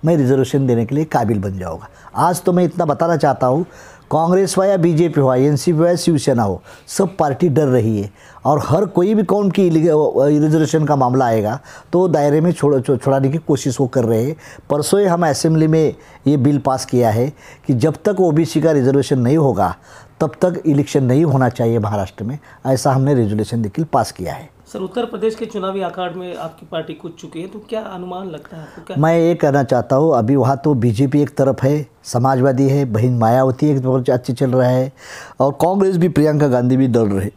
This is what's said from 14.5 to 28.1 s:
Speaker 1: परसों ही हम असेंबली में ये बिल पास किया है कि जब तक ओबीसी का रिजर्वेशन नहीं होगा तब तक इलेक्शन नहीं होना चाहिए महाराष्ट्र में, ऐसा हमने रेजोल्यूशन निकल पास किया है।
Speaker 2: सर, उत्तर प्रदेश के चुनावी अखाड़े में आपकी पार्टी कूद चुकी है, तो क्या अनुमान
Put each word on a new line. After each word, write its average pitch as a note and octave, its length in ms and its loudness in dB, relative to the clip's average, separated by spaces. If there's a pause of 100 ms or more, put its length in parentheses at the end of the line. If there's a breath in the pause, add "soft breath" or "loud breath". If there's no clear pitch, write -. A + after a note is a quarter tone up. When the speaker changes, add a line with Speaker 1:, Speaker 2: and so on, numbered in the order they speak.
Speaker 1:
परसों D3+ 300 0
ही G3+ 60 2
हम E3+ 220 0
असेंबली D#3+ 380 0
में D#3 280 2 (320 loud breath)
ये D3 100 2
बिल C#3 220 2
पास C3 260 -2
किया A#2+ 260 0
है A#2+ 220 -2 (340 loud breath)
कि C#3+ 80 0
जब C#3 300 0
तक G3 160 0
ओबीसी D#3+ 420 0
का D#3+ 100 2
रिजर्वेशन C#3 460 2
नहीं B2 180 2
होगा G#2 400 0 (440 loud breath)
तब D#3 120 -2 (120)
तक F3+ 220 -2
इलेक्शन C#3 380 0
नहीं B2+ 200 2
होना C3 240 2
चाहिए A#2 300 0
महाराष्ट्र G2+ 460 -4
में, C3+ 140 -8 (280 loud breath)
ऐसा C3+ 260 0
हमने C3+ 220 2
रेजोल्यूशन A2 440 -2
निकल A2+ 260 -4
पास B2+ 280 -2
किया - 220 -10
है। - 160 -18 (220)
Speaker 2:
सर, G#3 60 -12
उत्तर F#3+ 260 -8
प्रदेश A3 300 -6
के A3 120 -10
चुनावी G3 340 -8
अखाड़े F3 340 -8
में F3+ 220 -12
आपकी D#3+ 360 -14
पार्टी D#3+ 220 -10
कूद D#3+ 240 -16
चुकी D#3+ 240 -14
है, F#3+ 40 -12
तो G3 120 -16 (100)
क्या A3 120 -6
अनुमान F3+ 460 -12